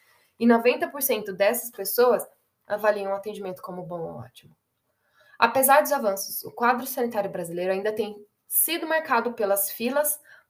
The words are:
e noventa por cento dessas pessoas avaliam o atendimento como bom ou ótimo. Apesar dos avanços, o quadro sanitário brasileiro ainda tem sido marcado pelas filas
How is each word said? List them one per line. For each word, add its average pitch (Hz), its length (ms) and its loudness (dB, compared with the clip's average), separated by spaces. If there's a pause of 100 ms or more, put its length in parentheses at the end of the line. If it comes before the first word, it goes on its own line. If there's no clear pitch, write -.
(380)
e 233 80 2
noventa 240 440 4
por 285 120 -10
cento 214 300 -2
dessas 196 400 0
pessoas 226 560 2 (400)
avaliam 208 460 0
o - 20 -2
atendimento 196 460 -8
como 180 200 -10
bom 170 200 -8
ou 165 160 -10
ótimo. - 360 -18 (840)
Apesar 262 420 6
dos 285 100 0
avanços, 220 520 -2
o - 80 -12
quadro 240 340 0
sanitário 233 440 -4
brasileiro 175 440 -4
ainda 202 180 -2
tem 208 240 -6 (320)
sido 330 400 -2
marcado 254 460 0
pelas 196 380 0
filas 285 460 -2 (320)